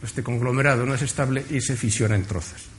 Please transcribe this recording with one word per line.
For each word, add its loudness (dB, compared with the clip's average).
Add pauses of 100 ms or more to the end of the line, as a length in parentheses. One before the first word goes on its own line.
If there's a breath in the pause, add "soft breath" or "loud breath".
este -6
conglomerado 2
no 0
es 0
estable 0
y 0
se 0
fisiona 2
en 2
trozos. -8